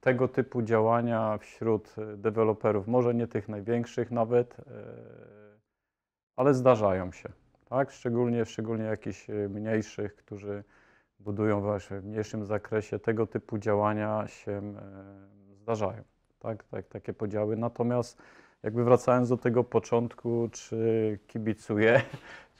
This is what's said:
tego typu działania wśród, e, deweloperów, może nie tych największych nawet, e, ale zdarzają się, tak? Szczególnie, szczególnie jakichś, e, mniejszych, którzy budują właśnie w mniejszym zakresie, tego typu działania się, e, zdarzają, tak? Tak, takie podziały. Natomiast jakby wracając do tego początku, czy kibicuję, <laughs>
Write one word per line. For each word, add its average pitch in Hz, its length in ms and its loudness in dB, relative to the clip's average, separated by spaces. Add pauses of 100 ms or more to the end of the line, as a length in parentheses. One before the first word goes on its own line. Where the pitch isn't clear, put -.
tego 127 280 4
typu 123 340 -2
działania 113 760 2
wśród, - 600 -2
e, 107 180 -10
deweloperów, 107 680 2
może 120 280 2
nie 117 120 0
tych 110 220 -6
największych 113 640 -4
nawet, 120 500 0
e, - 20 -20 (1700)
ale 135 180 4
zdarzają 107 580 4
się, - 160 -16 (400)
tak? 131 220 -2
Szczególnie, 120 540 -2
szczególnie 113 400 -6
jakichś, 104 460 -8
e, - 20 -8 (160)
mniejszych, 107 680 -4
którzy 101 480 -12 (560)
budują 104 400 0
właśnie 98 400 -4
w 92 40 -14
mniejszym 107 400 -6
zakresie, 104 540 -4
tego 113 280 0
typu - 320 -6
działania 107 680 0
się, - 260 -12
e, 98 1000 -14
zdarzają, 107 480 -4 (360)
tak? 113 260 -8
Tak, - 220 -10
takie - 260 -10
podziały. 107 440 -2
Natomiast 120 640 -2 (400)
jakby 117 220 -2
wracając 123 440 6
do 123 80 2
tego 120 280 2
początku, 117 880 0
czy 113 720 -2
kibicuję, 110 720 2 (280)
<laughs> - 320 -20